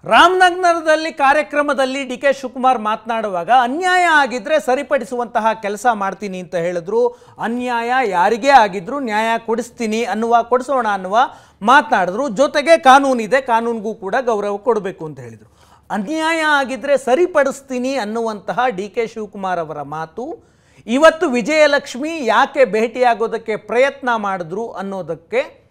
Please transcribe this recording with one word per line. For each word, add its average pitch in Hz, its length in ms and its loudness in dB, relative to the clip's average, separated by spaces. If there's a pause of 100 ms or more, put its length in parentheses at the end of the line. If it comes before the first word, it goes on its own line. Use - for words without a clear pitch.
ರಾಮನಗರದಲ್ಲಿ 330 1080 4
ಕಾರ್ಯಕ್ರಮದಲ್ಲಿ 285 920 0
ಡಿ 247 120 -8
ಕೆ 277 160 2
ಶಿವಕುಮಾರ್ 262 460 0
ಮಾತನಾಡುವಾಗ 214 720 -4 (120)
ಅನ್ಯಾಯ 359 400 0
ಆಗಿದ್ರೆ 285 580 2
ಸರಿಪಡಿಸುವಂತಹ 247 920 -2
ಕೆಲಸ 208 400 -4
ಮಾಡ್ತೀನಿ 196 480 -6
ಅಂತ 180 140 -12
ಹೇಳಿದ್ರು. 180 540 0 (340)
ಅನ್ಯಾಯ 240 680 -2
ಯಾರಿಗೇ 202 380 2
ಆಗಿದ್ರು 214 520 4
ನ್ಯಾಯ 226 380 -2
ಕೊಡಿಸ್ತೀನಿ 226 680 -4
ಅನ್ನುವ, 226 380 2
ಕೊಡಿಸೋಣ 247 500 -2
ಅನ್ನುವ 190 260 -2 (440)
ಮಾತನಾಡಿದ್ರು. 240 680 2
ಜೊತೆಗೆ 285 500 2
ಕಾನೂನಿದೆ, 262 600 4
ಕಾನೂನಿಗೂ 226 540 -2
ಕೂಡ 190 260 -8
ಗೌರವ 208 360 -2
ಕೊಡಬೇಕು 202 500 -2
ಅಂತ 143 140 -14
ಹೇಳಿದ್ರು. 113 360 -20 (340)
ಅನ್ಯಾಯ 320 500 -2
ಆಗಿದ್ರೆ 277 560 0
ಸರಿಪಡಿಸ್ತೀನಿ 269 1000 0
ಅನ್ನುವಂತಹ 214 760 -4
ಡಿ 202 200 -6
ಕೆ 226 180 -4
ಶಿವಕುಮಾರ್ 202 540 -6
ಅವರ 151 220 -8
ಮಾತು 160 720 -12 (320)
ಇವತ್ತು 320 420 4
ವಿಜಯಲಕ್ಷ್ಮಿ 285 960 0
ಯಾಕೆ 254 400 2
ಭೇಟಿಯಾಗೋದಕ್ಕೆ 226 920 -2
ಪ್ರಯತ್ನ 269 600 -2
ಮಾಡಿದ್ರು 190 540 -6
ಅನ್ನೋದಕ್ಕೆ 190 1000 -8